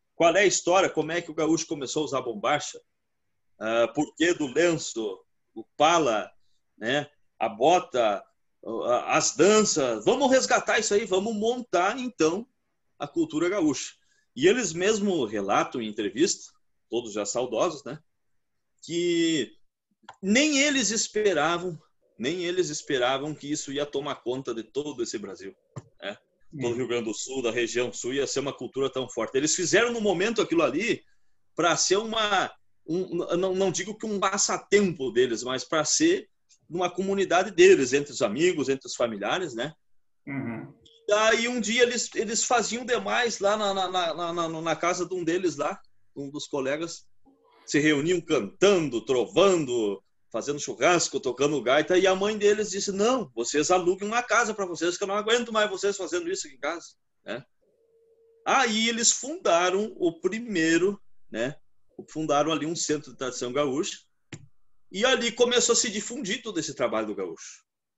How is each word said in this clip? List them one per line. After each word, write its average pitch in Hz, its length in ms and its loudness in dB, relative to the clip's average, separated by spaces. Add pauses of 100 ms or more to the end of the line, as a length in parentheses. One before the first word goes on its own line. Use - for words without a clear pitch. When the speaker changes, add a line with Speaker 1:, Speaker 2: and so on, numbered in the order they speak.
(160)
Speaker 1:
qual 165 200 4
é 196 60 6
a 202 40 6
história, 180 440 4
como 156 220 -2
é 170 100 -2
que 170 100 -14
o 151 40 -12
gaúcho 160 320 0
começou 151 340 -4
a 147 40 -2
usar 131 160 -2
bombacha, 120 600 -4 (800)
ah, 113 360 2
por 151 200 -2
que 170 180 2
do 143 140 -2
lenço, 123 760 0 (300)
o 110 100 -12 (140)
pala, 147 540 4 (460)
né? 135 320 -2 (300)
A 110 100 0
bota, 120 720 2 (400)
a-, 110 540 -2
as - 180 0
danças, 147 680 2
vamos 254 240 4
resgatar 247 500 2
isso 214 140 -2
aí, 220 120 2
vamos 196 300 0
montar, 220 640 0
então, 214 500 -2 (500)
a - 100 -8
cultura 165 420 -2
gaúcha." 165 440 0 (420)
E 139 120 2
eles 208 260 2
mesmo 190 520 0
relatam 107 560 -2
em 110 60 -6
entrevista, 107 640 -2 (380)
todos 113 240 -6
já 104 120 -4
saudosos, 127 580 -2
né? 147 140 -12 (840)
Que 170 720 0 (680)
nem 269 380 4
eles 269 300 2
esperavam, 175 880 0 (380)
nem 165 260 -4
eles 175 260 0
esperavam 135 640 -2
que 143 180 -10
isso 147 200 -6
ia 139 140 -4
tomar 143 300 -6
conta 127 380 -6
de 110 100 -6
todo 139 400 -8
esse 113 140 -6
Brasil, 98 380 -12 (460)
né? 101 160 -10 (340)
Todo 135 140 -8
o 117 80 0
Speaker 2:
Hum. - 20 -2
Speaker 1:
Rio 123 120 -4
Grande 117 180 -2
do 110 80 -4
Sul, 131 280 -8
da 113 100 0
região 117 420 -2
sul, 123 220 -6
ia 131 120 0
ser 139 120 -2
uma 139 120 -4
cultura 131 380 -4
tão 131 180 -4
forte. 113 300 -4
Eles 147 180 2
fizeram 190 380 2
no 226 80 -4
momento 208 400 0
aquilo 160 220 2
ali 156 400 -2 (520)
pra 165 220 2
ser 185 200 2
uma, 214 560 0 (320)
um, 170 300 -4 (220)
não, 185 180 0
não 190 160 2
digo 202 260 -6
que - 80 -8
um 208 140 -2
passatempo 190 920 2
deles, 120 320 2
mas 127 200 -4
pra 151 220 0
ser - 420 2 (400)
uma 175 220 -2
comunidade 190 600 0
deles, 165 420 8
entre 143 180 0
os 123 100 -4
amigos, 139 460 2
entre 135 200 -2
os - 80 -10
familiares, 120 580 -2
né? 131 200 -6 (540)
Speaker 2:
Uhum. 117 460 -8 (340)
Speaker 1:
Daí 220 400 4
um 247 140 -2
dia 226 220 2
eles, 240 320 0
eles 220 280 -2
faziam 240 400 0
demais 220 560 -2
lá 196 160 2
na, 208 180 -2
na, 190 160 -2
na, 175 240 -2
na, 170 200 -6
na, 165 280 -4
na 165 140 0
casa 175 300 -2
de 180 80 -8
um 180 100 -4
deles 165 320 0
lá, 151 240 -6 (360)
um 139 140 -10
dos 143 180 -12
colegas, 147 640 -6 (560)
se 151 140 2
reuniam 156 400 2
cantando, 147 880 2
trovando, 123 960 2 (260)
fazendo 135 300 -6
churrasco, 139 600 0
tocando 135 400 0
gaita, 151 360 2
e 185 80 4
a 190 80 4
mãe 208 240 -2
deles 208 340 2
disse, 196 200 -6
"Não, 208 420 0
vocês 147 380 0
alugam 185 380 2
uma 233 120 0
casa 220 320 0
pra 196 120 -4
vocês, 175 320 -4
que 202 60 -4
eu 190 40 -4
não 196 80 -4
aguento 220 380 0
mais 214 160 2
vocês 196 260 -2
fazendo 170 340 -6
isso 190 180 -6
aqui 135 100 -20
em - 20 -20
casa", - 280 -8 (360)
né? - 220 -10 (1000)
Aí 226 440 2
eles 233 220 2
fundaram 202 840 0
o 165 240 -2
primeiro, 190 840 0 (300)
né? 123 240 -4 (540)
Fundaram 151 420 0
ali 147 140 -2
um 170 100 -4
centro 147 360 -4
de 113 60 -20
tradição 123 360 -6
gaúcha, 147 460 -2 (920)
e 202 140 -2
ali 240 260 2
começou 240 400 2
a 226 60 4
se 240 120 0
difundir 226 520 -6
todo 190 180 -6
esse 143 140 -8
trabalho 110 340 -2
do 104 80 -8
gaúcho, 90 480 -12 (340)